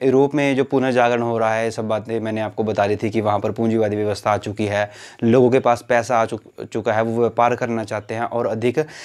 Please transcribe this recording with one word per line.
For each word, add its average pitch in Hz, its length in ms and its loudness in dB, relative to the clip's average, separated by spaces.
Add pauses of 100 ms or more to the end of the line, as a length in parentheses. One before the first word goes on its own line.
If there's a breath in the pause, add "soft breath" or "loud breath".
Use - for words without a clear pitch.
यूरोप 139 300 4
में 139 220 2
जो 131 80 2
पुनर्जागरण 123 580 2
हो 117 160 0
रहा 110 160 2
है, 113 160 -2
सब 110 180 -6
बातें 110 320 -2
मैंने 110 200 -4
आपको 107 240 -4
बता 104 220 0
दी 104 100 0
थी 110 140 -4
कि 110 100 0
वहाँ 104 180 0
पर 107 140 -4
पूंजीवादी 110 440 0
व्यवस्था 104 340 -2
आ 104 60 2
चुकी 104 300 -4
है, 104 240 -2 (320 loud breath)
लोगों 120 280 6
के 131 80 4
पास 120 300 0
पैसा 120 300 0
आ 113 60 2
चुक-, 113 400 -10
चुका 110 280 -4
है, 110 100 0
वो 113 180 -2
व्यापार 117 360 2
करना 113 280 -4
चाहते 107 300 -8
हैं 113 80 -6
और 117 240 -4
अधिक 117 320 -2 (260 loud breath)